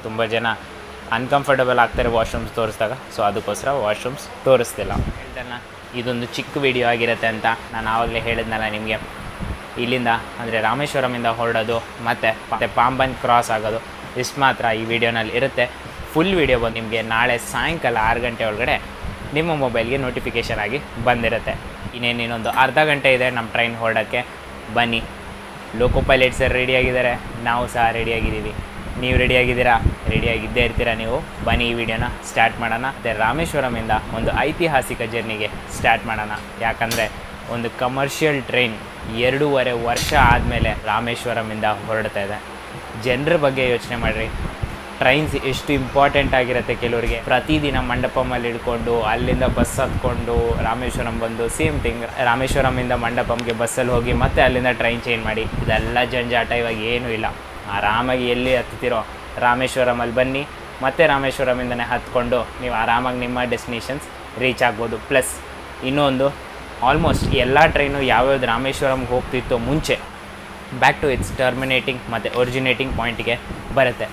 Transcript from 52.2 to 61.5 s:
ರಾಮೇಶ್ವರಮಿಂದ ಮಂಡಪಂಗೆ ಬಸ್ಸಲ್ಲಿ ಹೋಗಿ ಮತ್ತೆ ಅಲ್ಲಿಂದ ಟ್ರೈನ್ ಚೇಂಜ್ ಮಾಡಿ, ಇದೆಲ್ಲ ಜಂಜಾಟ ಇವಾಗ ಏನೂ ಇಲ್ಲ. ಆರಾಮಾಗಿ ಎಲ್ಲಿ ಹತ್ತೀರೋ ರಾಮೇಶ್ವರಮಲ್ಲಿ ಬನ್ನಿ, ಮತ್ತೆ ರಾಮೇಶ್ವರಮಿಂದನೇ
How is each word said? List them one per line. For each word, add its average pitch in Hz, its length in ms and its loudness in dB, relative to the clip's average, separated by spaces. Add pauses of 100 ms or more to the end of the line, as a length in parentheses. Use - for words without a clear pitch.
ರಾಮೇಶ್ವರಮಿಂದ 127 640 2
ಮಂಡಪಂಗೆ 120 600 0
ಬಸ್ಸಲ್ಲಿ 120 380 0
ಹೋಗಿ 120 220 2
ಮತ್ತೆ 131 280 2
ಅಲ್ಲಿಂದ 127 300 4
ಟ್ರೈನ್ 117 300 0
ಚೇಂಜ್ 113 240 -2
ಮಾಡಿ, 110 160 -2
ಇದೆಲ್ಲ 113 600 0
ಜಂಜಾಟ 120 480 0
ಇವಾಗ 117 220 0
ಏನೂ 120 360 -2
ಇಲ್ಲ. 110 160 -2 (440)
ಆರಾಮಾಗಿ 120 600 2
ಎಲ್ಲಿ 127 260 2
ಹತ್ತೀರೋ 117 520 -2 (300)
ರಾಮೇಶ್ವರಮಲ್ಲಿ 123 800 2
ಬನ್ನಿ, 131 300 2 (380)
ಮತ್ತೆ 165 240 4
ರಾಮೇಶ್ವರಮಿಂದನೇ 127 760 2